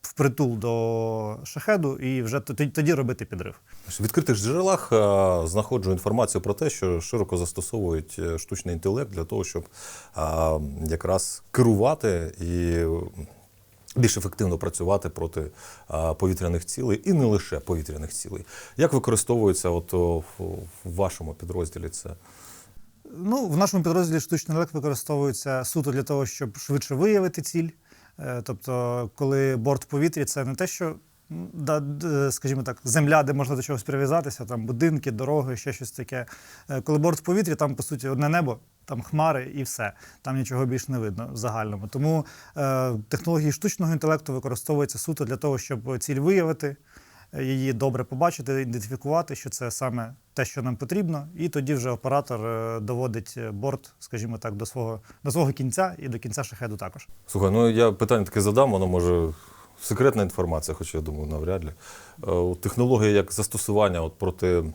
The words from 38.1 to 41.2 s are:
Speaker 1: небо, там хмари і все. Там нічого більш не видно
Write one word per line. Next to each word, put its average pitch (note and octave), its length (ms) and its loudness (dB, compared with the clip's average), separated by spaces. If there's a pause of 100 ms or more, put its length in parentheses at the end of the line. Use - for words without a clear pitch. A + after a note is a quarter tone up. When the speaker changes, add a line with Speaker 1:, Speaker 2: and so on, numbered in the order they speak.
Speaker 1:
небо, D3+ 300 0 (260)
там A#2+ 180 -8
хмари D3+ 520 0
і C#3 80 -4
все. G#2+ 300 -4 (300)
Там C3 140 -4
нічого C3 300 0
більш B2 220 -2
не C3 100 -2
видно A2 340 -4